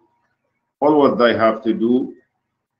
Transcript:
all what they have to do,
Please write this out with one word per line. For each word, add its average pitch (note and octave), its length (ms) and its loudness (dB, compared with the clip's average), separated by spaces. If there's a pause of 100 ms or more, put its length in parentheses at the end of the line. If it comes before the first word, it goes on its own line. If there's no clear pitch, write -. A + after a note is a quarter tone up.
(800)
all D3 200 0
what A#2+ 180 2
they A2+ 180 2
have A2 280 -2
to A2 100 -2
do, A#2 420 -2 (640)